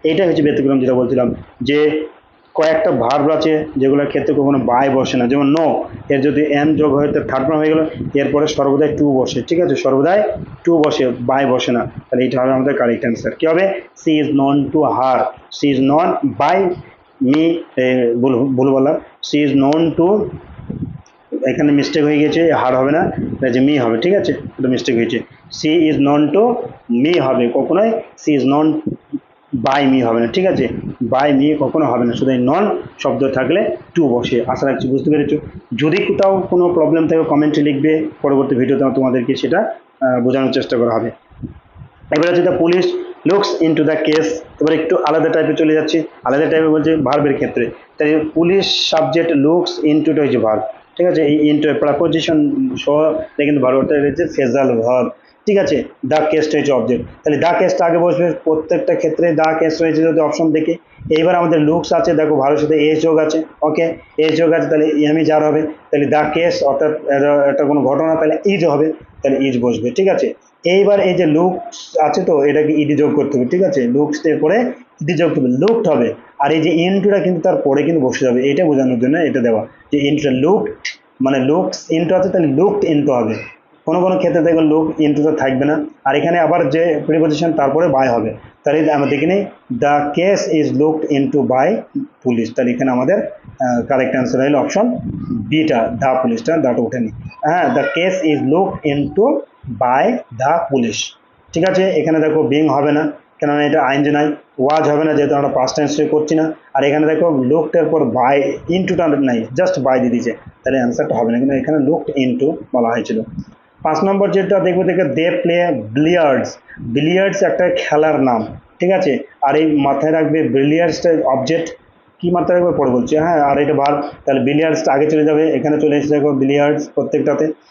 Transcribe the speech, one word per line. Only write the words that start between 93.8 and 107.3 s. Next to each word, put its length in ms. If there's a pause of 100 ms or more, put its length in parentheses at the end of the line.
কারেক্ট 340
আনসার 260
হলো 180
অপশন 380 (520)
বি 180
টা, 320
the 240
পুলিশটা, 300
the 220
টা 60
উঠে 180
নিই। 100 (360)
হ্যাঁ, 240
"The 120
case 520
is 200
looked 400
into 320 (580)
by 280
the 420 (200)
police"। 260 (540)
ঠিক 160
আছে, 200
এখানে 300
দেখো 240
being 260
হবে 220
না, 200 (280)
কেননা 240
এটা 180
আইএনজি 300
নাই, 220 (260)
was 240
হবে 200
না, 100
যেহেতু 220
আমরা 180
past 280
tense 220
এ 40
করছি 280
না। 180 (200)
আর 100
এখানে 240
দেখো 220
looked 480